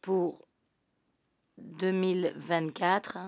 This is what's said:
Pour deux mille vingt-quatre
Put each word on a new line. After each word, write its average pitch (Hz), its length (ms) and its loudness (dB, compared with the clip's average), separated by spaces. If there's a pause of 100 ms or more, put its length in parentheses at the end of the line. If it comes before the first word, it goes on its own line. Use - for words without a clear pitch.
Pour 180 400 0 (1160)
deux 180 320 -2
mille 185 460 2
vingt-quatre 165 920 0